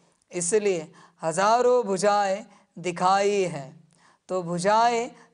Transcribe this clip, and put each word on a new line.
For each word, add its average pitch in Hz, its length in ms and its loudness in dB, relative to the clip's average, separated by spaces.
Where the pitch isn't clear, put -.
इसलिए 180 600 -2
हजारों 226 640 2
भुजाएं 202 600 0
दिखाई 190 640 0
हैं। 147 400 -10
तो 185 160 -4
भुजाएं 220 720 0